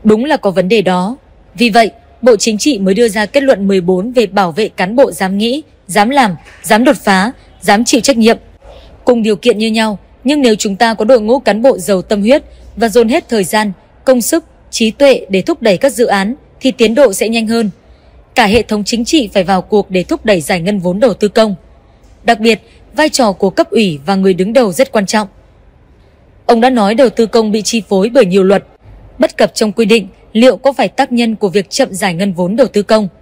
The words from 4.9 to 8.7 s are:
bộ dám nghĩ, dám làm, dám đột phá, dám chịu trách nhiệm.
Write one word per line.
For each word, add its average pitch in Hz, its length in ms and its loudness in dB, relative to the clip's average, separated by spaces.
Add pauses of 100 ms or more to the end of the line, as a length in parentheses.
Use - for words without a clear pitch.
bộ 247 160 2
dám 190 260 -4
nghĩ, 240 260 -4 (240)
dám 208 220 0
làm, 240 260 0 (280)
dám 226 200 2
đột 269 140 2
phá, 196 340 0 (300)
dám 214 240 2
chịu 247 160 0
trách 269 160 0
nhiệm. 220 200 2 (680)